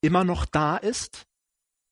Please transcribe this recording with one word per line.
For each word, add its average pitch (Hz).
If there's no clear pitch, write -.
immer 180
noch 175
da 151
ist -